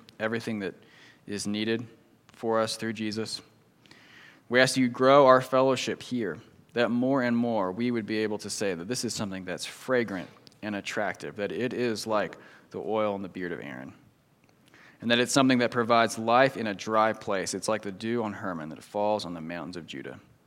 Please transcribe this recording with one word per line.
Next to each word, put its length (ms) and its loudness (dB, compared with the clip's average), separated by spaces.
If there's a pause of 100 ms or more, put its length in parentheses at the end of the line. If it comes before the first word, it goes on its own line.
(200)
everything 400 -4
that 140 -6 (520)
is 200 -6
needed 380 -2 (480)
for 280 0
us 160 0
through 160 -4
Jesus. 500 -6 (1040)
We 120 4
ask 160 4
you 120 4
grow 380 6
our 140 10
fellowship 640 0
here, 360 -4 (340)
that 180 2
more 320 2
and 140 2
more 360 0
we 180 -2
would 160 -2
be 120 -2
able 200 0
to 100 -10
say 240 -2
that 160 -6
this 160 -4
is 80 -4
something 320 -6
that's 220 -8
fragrant 640 -2 (340)
and 140 -6
attractive, 600 -6
that 160 -4
it 220 -4
is 320 -2
like 300 -2 (340)
the 100 -10
oil 340 0
in 80 -6
the 60 -10
beard 240 -8
of 80 -8
Aaron, 320 -12 (1080)
and 100 -2
that 80 4
it's 140 2
something 260 6
that 120 2
provides 480 4
life 380 4
in 100 -4
a 80 -4
dry 380 2
place. 420 -4
It's 140 -6
like 140 0
the 100 -8
dew 320 -4
on 80 -6
Hermon 380 -8
that 120 -16
falls 420 -2
on 80 -8
the 80 -10
mountains 360 -10
of 100 -12
Judah. 320 -12 (280)